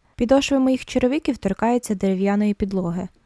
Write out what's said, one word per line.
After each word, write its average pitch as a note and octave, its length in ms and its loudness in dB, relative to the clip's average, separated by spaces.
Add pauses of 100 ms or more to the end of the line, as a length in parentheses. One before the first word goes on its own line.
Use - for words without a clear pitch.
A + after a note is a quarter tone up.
(160)
Підошви C4+ 440 2
моїх C4 260 2
черевиків B3+ 520 0
торкаються A3 580 -2
дерев'яної G3 580 0
підлоги. F#3 540 -4 (180)